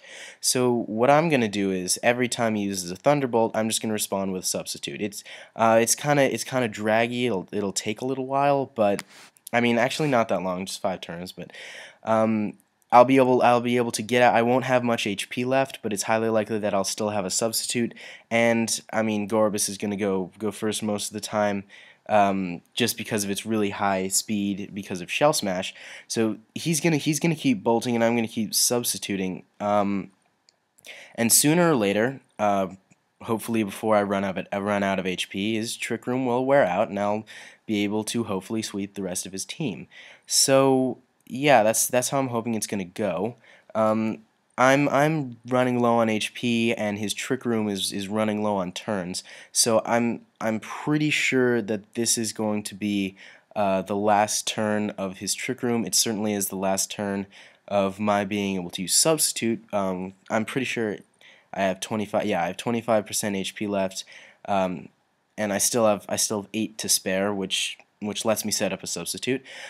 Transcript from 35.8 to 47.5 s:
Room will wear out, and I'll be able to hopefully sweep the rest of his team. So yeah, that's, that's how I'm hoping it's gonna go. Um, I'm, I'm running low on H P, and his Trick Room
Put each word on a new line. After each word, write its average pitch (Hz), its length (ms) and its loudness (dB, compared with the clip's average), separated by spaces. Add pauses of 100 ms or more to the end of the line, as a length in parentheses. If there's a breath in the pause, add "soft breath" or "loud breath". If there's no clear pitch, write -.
Room 127 180 -2
will 123 200 2
wear 139 180 6
out, 92 240 2
and 95 100 -6
I'll 104 280 -2 (400 loud breath)
be 104 180 0
able 107 220 -2
to 117 180 -2
hopefully 104 380 -4
sweep 101 320 -6
the 98 100 -8
rest 90 220 -6
of 92 80 -14
his 95 100 -8
team. 107 440 -6 (380 loud breath)
So 135 760 4 (300)
yeah, 131 320 6
that's, 110 260 2
that's 123 200 0
how 143 120 -2
I'm 131 100 -2
hoping 117 260 -2
it's 107 120 -4
gonna 98 180 -4
go. 98 500 -4 (400 soft breath)
Um, 110 440 0 (380)
I'm, 135 300 6
I'm 143 480 0 (100)
running 123 360 2
low 117 140 4
on 117 120 4
H 107 260 -2
P, 117 400 0
and 104 240 -4
his 104 160 -4
Trick - 300 -4
Room 113 240 0